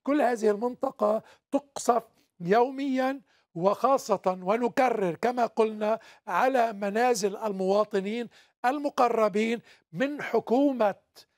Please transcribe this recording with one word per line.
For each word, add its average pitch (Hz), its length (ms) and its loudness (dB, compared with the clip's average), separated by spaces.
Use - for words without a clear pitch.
كل 285 180 0
هذه 226 280 0
المنطقة 220 720 -2
تقصف - 520 0
يوميا، 262 840 0
وخاصة 190 840 0
ونكرر 226 720 0
كما 240 300 0
قلنا 220 540 0
على 233 460 2
منازل 208 640 0
المواطنين 208 920 -2
المقربين 233 960 0
من 269 280 -4
حكومة، 233 760 0